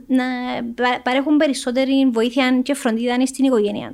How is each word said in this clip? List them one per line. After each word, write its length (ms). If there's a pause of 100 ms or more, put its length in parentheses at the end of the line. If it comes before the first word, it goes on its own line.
να 160 (520)
πα-, 280
παρέχουν 340
περισσότερη 760
βοήθεια 520
και 100
φροντίδα 520
στην 200
οικογένειά 480